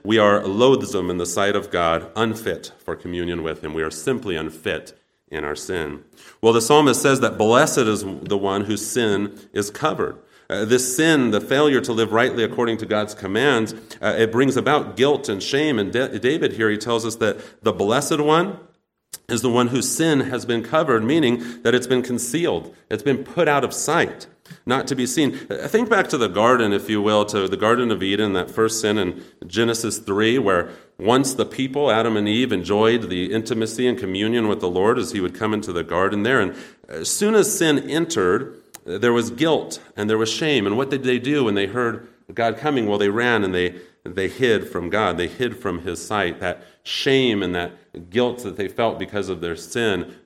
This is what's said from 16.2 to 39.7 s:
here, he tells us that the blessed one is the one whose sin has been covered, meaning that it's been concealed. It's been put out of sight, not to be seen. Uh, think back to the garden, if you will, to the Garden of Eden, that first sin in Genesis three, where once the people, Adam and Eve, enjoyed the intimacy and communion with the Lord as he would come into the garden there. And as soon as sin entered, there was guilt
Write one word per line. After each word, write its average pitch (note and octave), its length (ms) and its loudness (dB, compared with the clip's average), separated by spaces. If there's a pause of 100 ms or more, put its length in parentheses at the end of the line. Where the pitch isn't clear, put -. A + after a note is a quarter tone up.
here, A2 160 2
he G#2 80 0
tells A#2 260 -2
us A2+ 120 -4
that - 460 -4
the A2 120 2
blessed B2+ 460 0
one E3+ 380 2 (720)
is A#2 140 -2
the B2+ 80 2
one A#2+ 180 4
whose A#2+ 260 -2
sin D#3 260 2
has A#2+ 260 -4
been A#2 160 -2
covered, C#3 420 0
meaning A#2+ 580 0
that A#2 120 2
it's B2 120 2
been B2+ 160 0
concealed. B2 720 -4 (160)
It's A2 120 -4
been C3+ 220 -2
put E3+ 220 0
out C#3+ 160 2
of A#2+ 120 -2
sight, - 520 -2 (380)
not C3 220 -2
to C#3 100 -2
be B2+ 80 -2
seen. C3+ 340 0 (120)
Uh, - 180 -6
think A3 220 0
back F#3+ 180 2
to D#3+ 80 -2
the A2+ 120 2
garden, A2 440 4
if G2 160 -2
you G#2 140 2
will, G#2 240 4
to G2+ 200 0
the F#2 120 -2
Garden A#2 320 2
of F#2 120 -2
Eden, G2+ 300 0
that F2+ 180 -2
first A2+ 300 0
sin G#2+ 160 2
in F#2 260 -2 (240)
Genesis A2+ 520 -2
three, A2 400 2
where F#2 320 2 (280)
once C3 360 2
the A2 100 0
people, C3+ 460 -2
Adam A2 260 2
and G#2 100 0
Eve, A2+ 260 0
enjoyed G#2 580 2
the F2+ 240 -4
intimacy A2+ 520 -2
and A#2+ 120 2
communion G#2 500 0
with G2 120 0
the F#2 100 0
Lord G2+ 280 2
as F#2+ 140 -4
he G#2+ 80 -2
would F2+ 140 -2
come G#2+ 180 -2
into G#2 220 -4
the E2+ 100 -4
garden F#2+ 380 0
there. B2 180 2
And F#2 160 -2 (320)
as E2 220 -8
soon G#3 240 2
as G3+ 220 4
sin D3+ 220 4 (120)
entered, B2+ 720 0 (220)
there G2+ 280 0
was A#2 180 0
guilt C#3 500 0 (180)